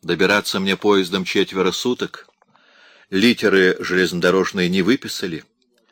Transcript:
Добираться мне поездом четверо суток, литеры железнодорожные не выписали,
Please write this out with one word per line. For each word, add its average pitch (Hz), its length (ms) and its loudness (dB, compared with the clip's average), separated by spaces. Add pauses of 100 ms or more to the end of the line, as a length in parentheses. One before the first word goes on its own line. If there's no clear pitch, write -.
Добираться 92 600 0
мне 95 160 -2
поездом 95 480 0
четверо 92 480 -2
суток, - 560 -6 (840)
литеры 95 680 2
железнодорожные 90 880 0
не 92 140 0
выписали, 92 640 -4 (480)